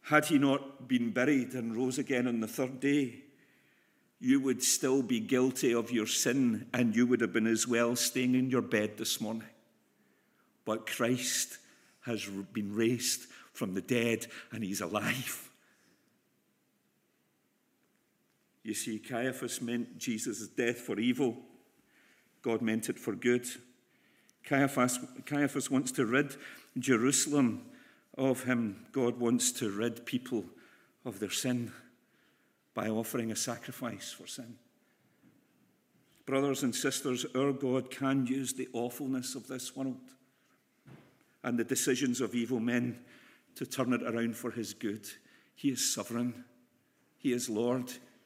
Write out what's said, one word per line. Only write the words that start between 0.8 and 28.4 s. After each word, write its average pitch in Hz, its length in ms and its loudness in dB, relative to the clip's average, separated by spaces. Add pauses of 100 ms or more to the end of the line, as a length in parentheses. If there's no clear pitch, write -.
been 120 240 2
buried 127 420 2
and 117 220 -4
rose 127 200 0
again 127 300 0
on 117 140 0
the 107 80 -2
third 131 320 -4
day, 139 420 0 (960)
you 135 220 6
would 131 240 2
still 131 380 4
be 117 180 0
guilty 127 520 4
of 117 200 0
your 110 160 2
sin 120 640 2
and 120 240 4
you 120 100 6
would 120 140 4
have 104 120 2
been 110 140 4
as 117 220 2
well 120 260 4
staying 127 400 2
in 127 160 2
your 123 120 4
bed 107 340 0
this - 240 -2
morning. 113 280 -6 (1160)
But 113 240 -4
Christ - 680 0 (420)
has 107 260 -4
r-, 98 160 -8 (100)
been 104 220 -4
raised 117 520 0 (260)
from 95 220 -4
the 98 60 -2
dead 117 460 0 (240)
and 110 140 -6
he's 98 160 -4
alive. 104 680 -4 (3250)
You 110 100 -4
see, 107 240 -4
Caiaphas 123 640 -4
meant 120 380 -4
Jesus' 110 500 -4
death 120 320 -2
for 101 180 -4
evil. 123 480 0 (960)
God 113 180 0
meant 110 280 0
it - 100 -4
for 107 160 -4
good. 123 340 2 (960)
Caiaphas, 131 560 2 (240)
Caiaphas 143 480 0
wants 131 180 2
to 131 160 2
rid 135 300 2 (420)
Jerusalem 127 840 4 (540)
of 131 280 2